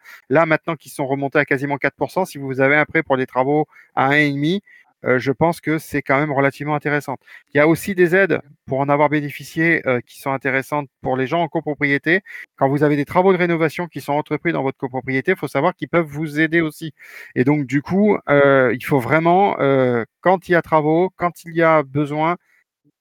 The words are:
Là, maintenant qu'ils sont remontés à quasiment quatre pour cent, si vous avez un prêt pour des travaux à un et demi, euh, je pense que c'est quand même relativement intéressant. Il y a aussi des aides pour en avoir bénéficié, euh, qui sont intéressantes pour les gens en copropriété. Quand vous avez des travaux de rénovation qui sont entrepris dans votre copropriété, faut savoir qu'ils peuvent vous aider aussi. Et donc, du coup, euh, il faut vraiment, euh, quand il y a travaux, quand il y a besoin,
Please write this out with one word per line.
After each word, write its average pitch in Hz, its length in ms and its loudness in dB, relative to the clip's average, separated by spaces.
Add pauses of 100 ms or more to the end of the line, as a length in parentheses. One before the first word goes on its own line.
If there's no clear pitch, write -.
(300)
Là, 156 140 4
maintenant 160 300 -2
qu'ils - 180 -20
sont 143 140 -6
remontés 139 320 -2
à 143 60 2
quasiment 143 340 -2
quatre - 160 -2
pour 139 160 -6
cent, 185 140 -2
si - 140 -14
vous 135 220 -6
avez 135 140 4
un 151 120 2
prêt 160 180 -2
pour 135 120 0
des 127 100 -2
travaux 143 420 0 (260)
à 131 120 0
un 139 100 2
et 147 160 2
demi, 151 300 -2 (420)
euh, 123 140 0
je 135 140 -2
pense 165 280 0
que 156 180 -2
c'est 147 220 -6
quand 135 160 0
même 151 140 0
relativement 139 460 -2
intéressant. 143 400 -4 (360)
Il - 40 0
y 143 40 4
a 151 60 6
aussi 165 300 0
des 175 180 4
aides 185 260 2 (260)
pour 131 120 -4
en 139 100 -2
avoir 143 200 4
bénéficié, 151 800 -2
euh, 123 120 0
qui - 200 -20
sont 139 100 -6
intéressantes 135 580 -4 (120)
pour 131 160 -2
les 127 100 -2
gens 165 160 -2
en 156 60 -4
copropriété. 147 720 -2 (340)
Quand 135 140 0
vous 143 160 0
avez 147 100 4
des 143 100 -2
travaux 180 280 2
de 180 40 2
rénovation 170 520 -2
qui 143 120 -12
sont 143 120 -6
entrepris 151 400 -2
dans 147 100 -2
votre 135 160 -4
copropriété, 131 560 -4
faut 151 140 -10
savoir 160 260 0
qu'ils - 140 -10
peuvent 170 180 0
vous 147 320 -8
aider 160 220 2
aussi. 156 340 -6 (400)
Et 131 80 2
donc, 143 240 2
du 135 160 -2
coup, 202 340 2 (120)
euh, 139 480 4
il - 80 -10
faut 143 160 0
vraiment, 165 580 2
euh, 127 460 0 (160)
quand 180 280 0
il 175 40 2
y - 20 2
a 165 80 2
travaux, 160 540 2
quand 175 300 -4
il 165 100 -8
y 165 80 2
a 160 180 4
besoin, 147 540 -2 (640)